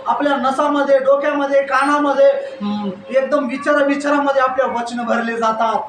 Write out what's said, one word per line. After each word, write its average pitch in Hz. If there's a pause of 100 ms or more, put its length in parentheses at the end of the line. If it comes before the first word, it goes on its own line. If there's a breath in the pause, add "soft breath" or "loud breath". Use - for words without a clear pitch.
आपल्या 277
नसामध्ये, 277
डोक्यामध्ये, 277
कानामध्ये, 277 (340)
हम्म, 208 (200)
एकदम 269
विचारा 285
विचारामध्ये 285
आपल्या 254
वचन 233
भरले 226
जातात. 220 (120)